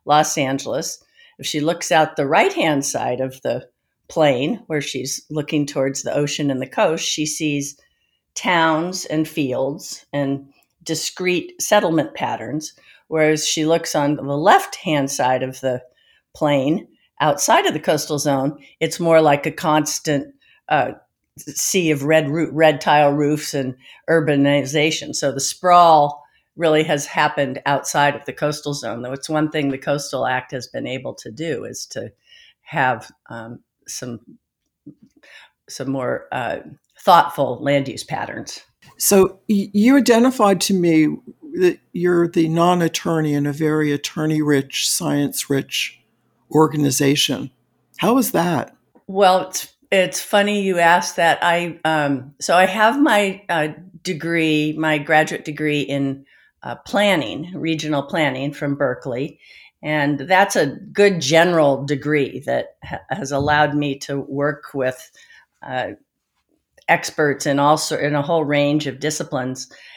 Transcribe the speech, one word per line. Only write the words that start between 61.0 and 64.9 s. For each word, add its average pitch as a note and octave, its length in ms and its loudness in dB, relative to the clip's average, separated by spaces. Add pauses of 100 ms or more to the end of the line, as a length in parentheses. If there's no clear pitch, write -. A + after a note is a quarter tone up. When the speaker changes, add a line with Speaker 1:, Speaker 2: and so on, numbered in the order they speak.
Speaker 1:
general D3 640 4
degree C#3+ 600 -2
that B2 400 -4
ha-, - 160 -10 (100)
has C#3 220 -6
allowed D3 420 2
me D3 260 -2
to C#3 200 -6
work C#3+ 540 -6
with, B2+ 360 -4 (520)